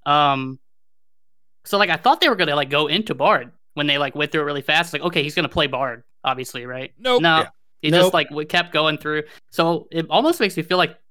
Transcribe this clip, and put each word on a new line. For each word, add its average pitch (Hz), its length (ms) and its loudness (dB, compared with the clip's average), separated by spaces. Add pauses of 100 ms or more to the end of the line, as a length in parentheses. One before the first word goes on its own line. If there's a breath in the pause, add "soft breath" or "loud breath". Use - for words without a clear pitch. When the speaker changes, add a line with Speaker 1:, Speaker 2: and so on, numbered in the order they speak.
Speaker 1:
Um, 139 540 2 (1040)
so, 202 120 -2
like, 196 120 2
I 165 60 2
thought 269 240 2
they 330 100 4
were 233 60 2
gonna, 160 200 0
like, 143 140 -2
go 147 180 0
into 170 280 -2
Bard 139 360 0 (240)
when 147 120 -2
they, 143 100 0
like, 143 180 -4
went 147 160 -2
through 156 100 0
it 147 40 -2
really 147 160 -4
fast. 165 300 0
Like, 143 120 -6
okay, 170 200 0
he's 147 120 -6
gonna 160 140 0
play 151 180 0
Bard, 131 360 -6 (200)
obviously, 127 420 -6
right? 127 340 -12
Speaker 2:
Nope. 247 220 0
Speaker 1:
No, 165 160 4
Speaker 3:
Yeah. - 120 0 (320)
Speaker 1:
he 156 100 0
just, 175 160 6
Speaker 3:
Nope. 180 60 0
Speaker 1:
like, 156 160 0
w-, 151 180 -8
kept 170 260 -2
going 156 240 0
through. 151 260 -6 (280 loud breath)
So 165 400 0
it 165 180 -4
almost 262 320 2
makes 202 160 -2
me 160 60 -4
feel 180 140 -2
like 170 200 0 (140)